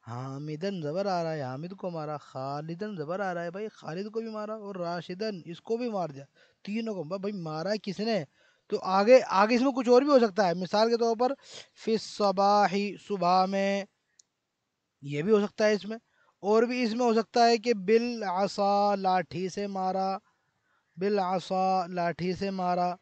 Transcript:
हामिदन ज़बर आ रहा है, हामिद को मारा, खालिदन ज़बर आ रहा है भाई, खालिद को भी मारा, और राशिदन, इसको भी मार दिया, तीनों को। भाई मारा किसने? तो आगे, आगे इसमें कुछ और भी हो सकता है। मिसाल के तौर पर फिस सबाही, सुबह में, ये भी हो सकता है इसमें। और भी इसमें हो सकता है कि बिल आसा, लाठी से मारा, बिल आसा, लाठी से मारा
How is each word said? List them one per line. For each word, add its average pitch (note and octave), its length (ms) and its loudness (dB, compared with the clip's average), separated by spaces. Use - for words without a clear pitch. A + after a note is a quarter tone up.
हामिदन D3 760 -8
ज़बर E3+ 260 -4
आ F3+ 140 -2
रहा D#3+ 100 -4
है, D3+ 120 -6
हामिद D3 300 -8
को F#3+ 160 -10
मारा, D3+ 280 -8
खालिदन D#3+ 760 -10
ज़बर E3+ 260 -6
आ F#3 100 -4
रहा E3+ 120 -6
है E3+ 80 -8
भाई, G#3 160 -10
खालिद F#3+ 420 -10
को A3 120 -6
भी A3+ 80 -10
मारा, G#3+ 260 -10
और G3+ 220 -12
राशिदन, F3+ 720 -8
इसको A3 300 -8
भी B3 120 -4
मार F3+ 220 -4
दिया, C#3 140 -16
तीनों A3 300 -6
को। E3+ 80 -6
भाई G3 140 -6
मारा E3+ 440 -4
किसने? G3+ 500 -4
तो G#3 80 -2
आगे, G3+ 420 6
आगे G#3 360 4
इसमें C4 160 4
कुछ A#3+ 180 0
और B3 140 8
भी D4 60 0
हो C#4 100 8
सकता G3+ 280 4
है। E3+ 60 2
मिसाल G#3 360 2
के A#3 80 2
तौर A3+ 180 2
पर B3 180 2
फिस A3 280 -2
सबाही, G3+ 800 2
सुबह F#3 480 2
में, G3 400 0
ये C#3+ 200 -6
भी G#3 80 2
हो G#3 100 6
सकता G#3+ 240 -2
है G#3+ 100 4
इसमें। G3+ 220 -8
और A3 220 4
भी B3 180 -2
इसमें A#3 220 0
हो A3+ 80 4
सकता A3+ 320 2
है A#3 120 4
कि A#3 160 0
बिल A3+ 500 0
आसा, G3+ 720 0
लाठी F#3 540 -2
से G3+ 180 -6
मारा, F#3+ 420 -4
बिल G3+ 220 0
आसा, F#3 680 0
लाठी F3 440 -2
से G3 180 -4
मारा F3+ 500 -2